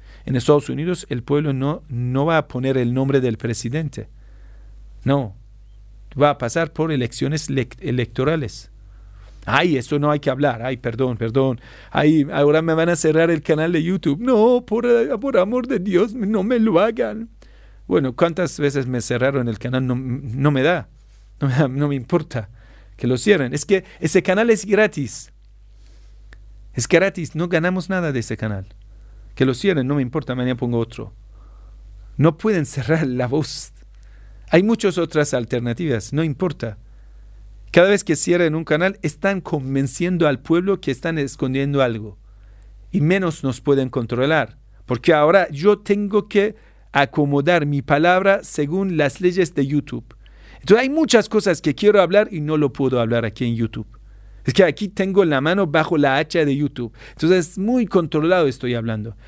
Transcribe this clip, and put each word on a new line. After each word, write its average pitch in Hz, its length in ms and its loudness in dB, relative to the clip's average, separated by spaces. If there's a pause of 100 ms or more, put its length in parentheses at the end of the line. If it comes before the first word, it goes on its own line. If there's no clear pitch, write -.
(260)
En 131 120 -2
Estados 143 320 2
Unidos 160 400 -4
el 127 120 -4
pueblo 147 300 0
no, 139 380 -4
no 127 360 -2
va 160 120 2
a 156 100 0
poner 131 300 -2
el 123 160 0
nombre 135 260 2
del 120 180 -2
presidente. 123 680 -6 (960)
No. 131 320 -2 (840)
Va 143 120 4
a 143 80 -2
pasar 156 340 -2
por 160 220 -2
elecciones 139 560 -4
lec-, 135 320 -4
electorales. 127 920 -4 (760)
Ay, 151 300 2
eso 143 240 -2
no 147 120 2
hay 147 100 0
que 147 80 0
hablar. 131 320 0
Ay, 127 160 -4
perdón, 123 400 -2
perdón. 120 420 0 (320)
Ay, 151 400 2
ahora 147 300 4
me 165 120 0
van 165 140 2
a 170 80 2
cerrar 160 340 2
el 165 120 0
canal 160 320 0
de 156 100 0
YouTube. 165 380 -2
No, 247 440 2
por, 233 540 0
por 262 180 -2
amor 233 300 0
de 254 120 -2
Dios, 196 340 0
no 214 300 -2
me 240 160 0
lo 220 200 4
hagan. 220 480 -2 (580)
Bueno, 139 300 0
¿cuántas 170 420 0
veces 139 300 -2
me 127 140 -4
cerraron 127 480 -2
el 107 100 -6
canal? 127 260 -4
No, 127 100 -2
no 131 560 -2
me 131 120 2
da. 165 240 0 (540)
No 139 80 0
me 123 40 -2
da, 143 140 2
no 143 220 -2
me 143 60 -2
importa 131 540 -4 (460)
que - 120 -6
lo 127 100 0
cierren. 147 360 0
Es 147 120 -4
que 190 180 0 (160)
ese 165 240 2
canal 208 260 0
es 220 160 0
gratis. 196 680 -2 (1400)
Es 123 140 -4
gratis, 180 480 0
no 170 140 -4
ganamos 175 400 -2
nada 175 240 -2
de 127 60 -2
ese 113 180 -6
canal. 101 300 -6 (680)
Que - 80 2
lo 131 100 2
cierren, 156 320 0
no 143 100 -2
me 143 60 0
importa, 127 320 -4
mañana 127 220 -2
pongo 120 240 -2
otro. 113 340 -8 (1040)
No 156 220 2
pueden 196 280 0
cerrar 147 400 -2
La 123 220 -2
Voz. - 460 -4 (760)
Hay 170 120 6
muchas 208 360 0
otras 156 360 0
alternativas, 120 800 -2
no 151 100 0
importa. 147 540 -4 (960)
Cada 180 180 6
vez 202 140 2
que 160 120 0
cierren 175 400 0
un 160 80 -4
canal, 175 380 0
están 190 400 -2
convenciendo 151 840 -2
al 131 120 0
pueblo 180 400 0
que - 120 -4
están 165 260 -4
escondiendo 139 640 -2
algo. 110 360 -2 (760)
Y - 100 0
menos 175 420 0
nos 131 160 -4
pueden 135 300 2
controlar. 127 680 -2 (280)
Porque 123 280 2
ahora 160 360 4
yo 190 300 2
tengo 202 500 -2
que 208 260 0 (380)
acomodar 143 720 2
mi 143 160 -2
palabra 185 640 2
según 180 520 -4
las 143 240 0
leyes 180 360 0
de 139 100 0
YouTube. 135 400 -4 (560)
Entonces 214 220 4
hay 269 60 -2
muchas 277 380 4
cosas 196 340 0
que 147 140 0
quiero 202 240 4
hablar 190 320 4
y 175 80 -6
no 151 180 -2
lo 147 140 2
puedo 127 300 0
hablar 117 240 0
aquí 113 200 -4
en 117 100 -2
YouTube. 113 320 -4 (580)
Es - 80 -2
que 190 100 6
aquí 190 260 0
tengo 190 360 2
la 143 160 2
mano 185 240 2
bajo 160 320 0
la 139 200 4
hacha 160 280 0
de 139 100 0
YouTube. 135 380 -6 (160)
Entonces 180 400 0
es - 80 -12
muy 226 300 0
controlado 165 600 2
estoy 123 280 -4
hablando. 113 420 -6 (100)